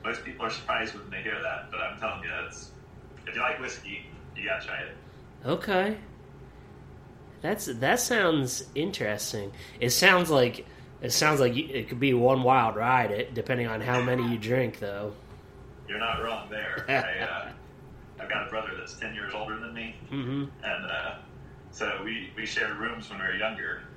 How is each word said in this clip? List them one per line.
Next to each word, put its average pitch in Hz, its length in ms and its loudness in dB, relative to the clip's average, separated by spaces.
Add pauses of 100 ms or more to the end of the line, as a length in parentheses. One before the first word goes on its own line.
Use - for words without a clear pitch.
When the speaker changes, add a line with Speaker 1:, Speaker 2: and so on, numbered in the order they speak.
Speaker 1:
Most 117 200 -4
people - 220 -6
are - 40 0
surprised 113 440 0
when 104 160 -12
they - 120 -6
hear - 200 -2
that, - 300 -4
but - 100 -6
I'm - 180 -4
telling 98 240 -4
you, 82 60 -6 (180)
it's, - 240 -14 (540)
if - 100 -8
you - 60 0
like 123 180 2
whiskey, - 460 -8 (300)
you - 120 -8
gotta - 180 -2
try - 140 -6
it. - 160 -8 (500)
Speaker 2:
Okay. 190 520 2 (1400)
That's, 202 240 -2
that 139 340 4
sounds 160 640 2 (100)
interesting. 107 760 -2 (280)
It 123 120 4
sounds 180 380 8
like, 123 360 6 (360)
it 120 100 -2
sounds 151 280 6
like 123 140 8
y-, 151 160 0
it 131 200 -2
could 123 100 -4
be 135 140 6
one 127 300 8
wild 123 320 8
ride, 117 360 4
it, 113 220 -2
depending 120 340 0
on 110 140 -2
how 123 200 4
many 123 280 2
you 117 80 2
drink, 113 420 2
though. 101 340 -4 (760)
Speaker 1:
You're 107 120 -4
not 113 240 0
wrong 110 260 -4
there. 107 360 -4
Speaker 2:
<laughs> - 40 -4
Speaker 1:
I, 120 340 2
uh, - 280 -4 (680)
I've - 100 -10
got 107 180 -2
a - 20 -10
brother 110 280 -4
that's - 200 -12
ten 110 160 -8
years 107 200 -6
older 107 260 -6
than 113 140 -10
me, 113 220 -8 (160)
Speaker 2:
Mm-hmm. 135 340 -2 (180)
Speaker 1:
and, 101 280 -4
uh, - 240 -4 (560)
so 104 320 -2
we, 110 320 -6
we 110 100 -6
shared 107 320 0
rooms 113 320 -6
when 101 100 -10
we 101 60 -4
were 101 100 0
younger. 104 480 -2 (140)